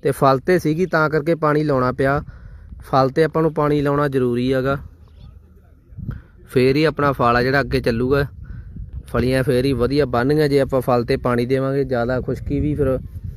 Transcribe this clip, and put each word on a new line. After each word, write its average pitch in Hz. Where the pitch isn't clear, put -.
ਤੇ 147
ਫਲ 135
ਤੇ 180
ਸੀਗੀ, 160
ਤਾਂ 156
ਕਰਕੇ 156
ਪਾਣੀ 151
ਲਾਉਣਾ 127
ਪਿਆ। 139
ਫਲ 135
ਤੇ 160
ਆਪਾਂ 156
ਨੂੰ 156
ਪਾਣੀ 147
ਲਾਉਣਾ 143
ਜ਼ਰੂਰੀ 127
ਹੈਗਾ, 135
ਫੇਰ 131
ਹੀ 156
ਆਪਣਾ 143
ਫਲ 120
ਆ 123
ਜਿਹੜਾ 135
ਅੱਗੇ 127
ਚੱਲੂਗਾ। 127
ਫਲੀਆਂ 127
ਫੇਰ 127
ਹੀ 139
ਵਧੀਆ 143
ਬਣਨਗੀਆਂ 139
ਜੇ 139
ਆਪਾਂ 131
ਫਲ 123
ਤੇ 135
ਪਾਣੀ 120
ਦੇਵਾਂਗੇ। 135
ਜ਼ਿਆਦਾ 123
ਖੁਸ਼ਕੀ 135
ਵੀ 147
ਫਿਰ 131